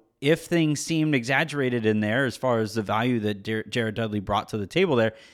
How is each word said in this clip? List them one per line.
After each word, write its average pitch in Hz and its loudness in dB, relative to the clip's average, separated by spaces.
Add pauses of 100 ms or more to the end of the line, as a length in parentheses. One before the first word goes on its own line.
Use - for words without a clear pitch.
(200)
if 156 2
things 156 2
seemed 156 0
exaggerated 131 0
in 107 4
there 110 0
as 120 -2
far 120 0
as 107 -2
the 110 0
value 113 0
that 104 -2
Jer-, 110 -4
Jared 110 -4
Dudley 107 -2
brought 101 -2
to 110 -4
the 98 -6
table 175 2
there, 113 4 (200)